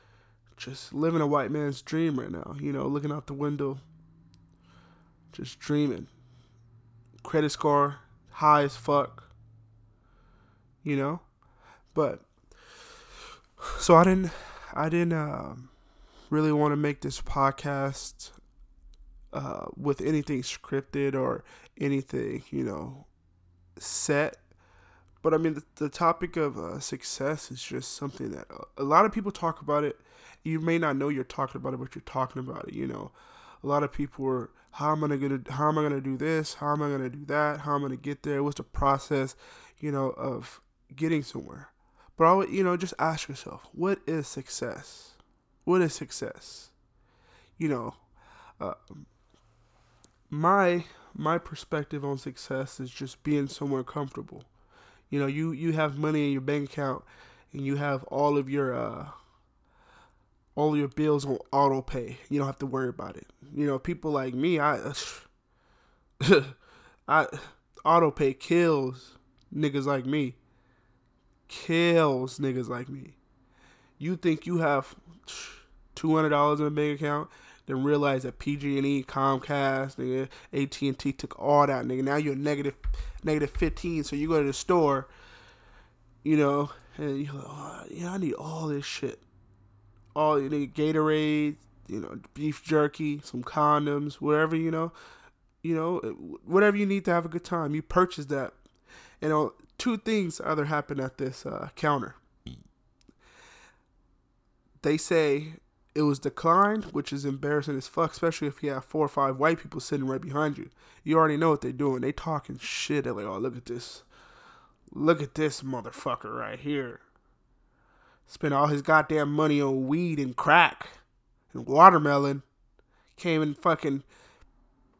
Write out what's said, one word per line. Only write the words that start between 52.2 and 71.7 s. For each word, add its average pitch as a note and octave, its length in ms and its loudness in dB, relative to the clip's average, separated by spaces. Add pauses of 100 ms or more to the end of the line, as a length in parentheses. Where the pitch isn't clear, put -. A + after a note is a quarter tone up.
is B2+ 100 -10
just - 340 -12
being D3 240 0
somewhere C#3 340 -4
comfortable. - 640 -10 (640)
You C#3+ 80 -2
know, C#3 80 0
you, D#3 260 -2
you D#3 200 -2
have D3+ 260 0
money D3+ 280 2
in C#3+ 60 2
your C3+ 80 0
bank C#3+ 300 -2
account C#3 320 -4 (500)
and C#3 100 -8
you C#3 140 -2
have C#3+ 280 -2
all D3 320 2
of C3+ 140 0
your, C3+ 240 0
uh, A#2+ 320 -6 (1500)
all D3+ 220 2
your C#3+ 120 2
bills D3 360 0
on C3 140 -2 (140)
auto C3+ 280 4
pay. B2 380 -8 (100)
You C#3+ 100 0
don't C#3 80 0
have C#3 120 -6
to C#3 80 -6
worry C3 220 -2
about A2 280 -10
it. - 100 -18 (280)
You D3 120 0
know, C#3 120 0
people D#3+ 320 -6
like C3 240 -2
me, D#3 260 2
I, C#3+ 320 0 (1300)
<laughs> C3+ 240 6 (640)
I, D3 180 4 (580)
auto E3 260 6
pay C3+ 240 0
kills D#3 840 0 (360)
niggas C#3+ 320 0
like C#3 180 0
me. C3+ 320 0 (1120)
Kills D#3+ 920 2